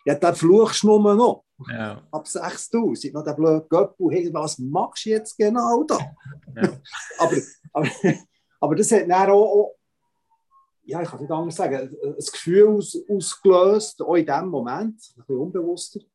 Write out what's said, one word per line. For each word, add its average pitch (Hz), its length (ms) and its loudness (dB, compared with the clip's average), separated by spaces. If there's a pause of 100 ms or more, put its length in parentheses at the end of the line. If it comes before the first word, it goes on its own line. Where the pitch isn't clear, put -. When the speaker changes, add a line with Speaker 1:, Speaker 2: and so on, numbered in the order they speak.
Speaker 1:
ja, 143 100 0
da 170 180 0
fluchst 190 500 4
du 214 160 6
nur 208 160 4
noch. 226 300 2 (240)
Speaker 2:
Ja. 110 440 -10
Speaker 1:
Ab - 160 -10
sechstausend, 165 840 -6
noch 147 100 -8
der 151 80 -6
blöde 156 360 2
Göppel, 170 440 0
hey, 170 200 -2
was 151 260 -6
machst 147 480 -6
du 220 40 -2
jetzt 214 260 -4
genau 240 480 0
da? - 140 -2 (560)
Speaker 2:
Ja. - 240 -2 (200)
Speaker 1:
<laughs> - 200 -18
Aber, 165 180 0 (360)
aber, 151 180 -2 (720)
aber 147 160 0
das 208 160 0
hat 180 160 2
dann 190 220 4
auch, 202 160 6
auch, 202 300 0 (1080)
ja, 160 180 -6
ich 160 60 -8
kann 135 120 -14
nicht 147 100 -10
anders 160 260 -6
sagen, 135 460 -6
ein 143 140 -6
Gefühl 196 520 4
aus, 208 280 -2 (120)
ausgelöst, 196 920 2
auch 175 120 -2
in 160 120 2
dem 156 220 -4
Moment, 160 460 -6
ein - 220 -20
bisschen 127 200 -10
unbewusster, 175 640 -8 (140)